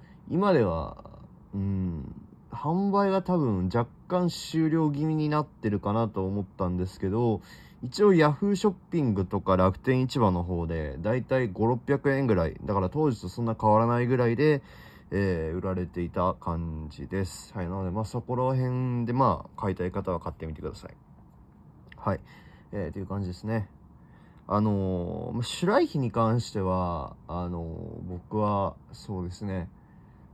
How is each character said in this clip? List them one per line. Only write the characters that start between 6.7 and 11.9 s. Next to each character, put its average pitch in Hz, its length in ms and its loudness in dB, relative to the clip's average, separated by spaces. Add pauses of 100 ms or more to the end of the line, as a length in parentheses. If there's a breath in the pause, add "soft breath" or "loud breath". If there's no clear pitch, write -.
で 90 80 0
す - 140 -8
け 95 100 -2
ど、 113 340 0 (400 loud breath)
一 127 200 -2
応 208 100 8
ヤ 151 200 6
フ 202 180 0
ー 202 60 2
シ 214 100 2
ョ 202 40 4
ッ - 20 0 (180)
ピ 135 100 0
ン 120 140 4
グ 95 100 2
と 92 160 -2
か 95 160 4
楽 92 220 4
天 127 240 2
市 131 160 -2
場 104 140 6
の 87 100 0
方 85 240 -2
で、 78 320 -4
だ 104 160 0
い 123 80 -2
た 131 160 0
い 123 100 0
五 101 180 0
六 123 200 2
百 139 240 2